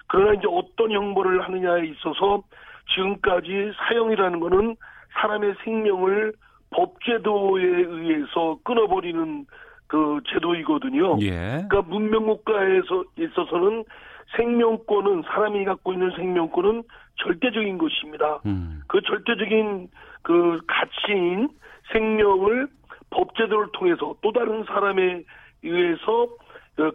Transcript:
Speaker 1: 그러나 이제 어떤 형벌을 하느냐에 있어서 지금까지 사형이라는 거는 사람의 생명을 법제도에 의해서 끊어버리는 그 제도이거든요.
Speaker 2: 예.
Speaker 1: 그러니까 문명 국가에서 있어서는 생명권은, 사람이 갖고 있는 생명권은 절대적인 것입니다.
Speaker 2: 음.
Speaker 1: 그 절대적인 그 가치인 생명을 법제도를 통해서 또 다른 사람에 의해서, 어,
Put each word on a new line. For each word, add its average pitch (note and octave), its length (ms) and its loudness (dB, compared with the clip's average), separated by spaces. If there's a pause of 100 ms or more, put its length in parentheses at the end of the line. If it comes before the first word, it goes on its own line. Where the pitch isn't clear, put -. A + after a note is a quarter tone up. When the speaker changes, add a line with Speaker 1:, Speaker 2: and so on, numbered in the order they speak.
Speaker 1:
그러나 G4 280 4
이제 F#3+ 140 -2
어떤 F4 440 -2
형벌을 F#3+ 500 0
하느냐에 F3+ 460 -2
있어서 F3+ 560 -2 (500)
지금까지 F#3+ 540 0 (400)
사형이라는 A3 500 2
거는 F#3+ 380 2 (440)
사람의 G#3 440 0
생명을 G#3+ 680 0 (360)
법제도에 G3 920 0
의해서 E3 960 0
끊어버리는 F3 840 0 (460)
그 D3+ 300 0 (120)
제도이거든요. D3+ 880 0
Speaker 2:
예. G2+ 480 -2
Speaker 1:
그러니까 G3 140 2
문명 G#3+ 440 0
국가에서 F#3+ 800 0 (140)
있어서는 F3 640 0 (520)
생명권은, A3 880 2
사람이 G#3 380 0
갖고 F#3 280 -4
있는 F3+ 220 0
생명권은 F3+ 680 0 (320)
절대적인 G#3 600 -2
것입니다. D3+ 720 -2
Speaker 2:
음. E2+ 400 -6
Speaker 1:
그 G3+ 160 2
절대적인 G#3 840 -2 (340)
그 E3+ 460 4
가치인 G3 800 0 (440)
생명을 A3 760 2 (420)
법제도를 A3 600 0
통해서 E3 500 0
또 G#3+ 80 2
다른 A3 320 -2
사람에 F#3+ 640 0 (400)
의해서, F3 640 0 (500)
어, D#3 160 2